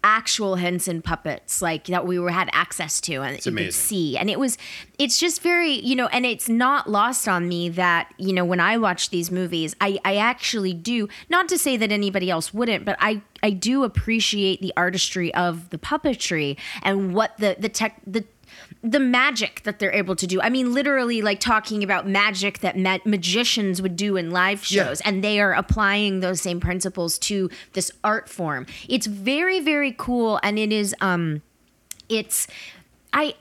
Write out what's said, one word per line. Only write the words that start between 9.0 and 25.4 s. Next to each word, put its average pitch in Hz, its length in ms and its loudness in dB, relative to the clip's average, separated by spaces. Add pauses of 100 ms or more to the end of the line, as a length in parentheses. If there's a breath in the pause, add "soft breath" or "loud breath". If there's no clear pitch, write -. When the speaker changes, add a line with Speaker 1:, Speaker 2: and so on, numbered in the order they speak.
Speaker 1:
these 170 220 -2
movies, 170 500 -2
I, 202 240 0
I 196 120 2
actually 214 560 0
do, 208 340 -2 (220 loud breath)
not 349 200 2
to 359 80 2
say 262 200 2
that 208 140 2
anybody 196 380 0
else 165 240 -2
wouldn't, 226 320 0
but 202 140 0
I, 208 220 2 (220)
I 214 80 4
do 240 320 2
appreciate 202 800 0
the 190 160 -4
artistry 180 580 0
of 175 340 -2
the 185 80 -8
puppetry 180 800 -2 (240 loud breath)
and 196 320 0
what 214 240 0
the, 202 220 2
the 214 100 -2
tech, - 380 -4
the, 208 160 -2 (580 loud breath)
the 233 180 2
magic 247 640 2
that 208 160 -4
they're 196 140 2
able 190 220 0
to 185 100 -2
do. 180 140 0
I 226 100 2
mean, 247 240 0
literally, 254 480 0
like, 202 180 0
talking 214 440 0
about 190 240 0
magic 196 520 0
that 190 180 -2
ma-, 185 260 2
magicians 196 800 0
would 180 160 -2
do 202 180 0
in 170 160 -2
live 190 400 0
Speaker 2:
Yeah. 196 140 4
Speaker 1:
shows, 135 160 -4
and 196 220 0
they 208 180 2